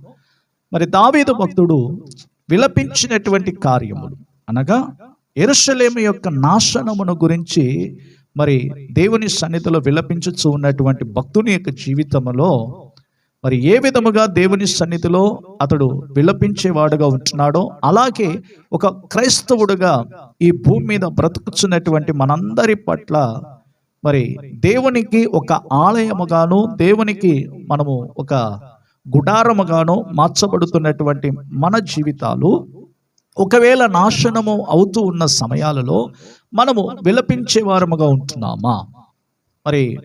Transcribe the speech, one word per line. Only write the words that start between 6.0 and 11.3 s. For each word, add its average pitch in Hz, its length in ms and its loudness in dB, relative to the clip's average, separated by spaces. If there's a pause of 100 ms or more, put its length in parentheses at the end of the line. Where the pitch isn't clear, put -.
నాశనమును 196 840 0
గురించి 165 840 -2 (400)
మరి 139 560 -2
దేవుని 214 360 2
సన్నిధిలో 165 500 -2
విలపించుచూ 151 720 -2
ఉన్నటువంటి 139 540 0
భక్తుని 131 480 -2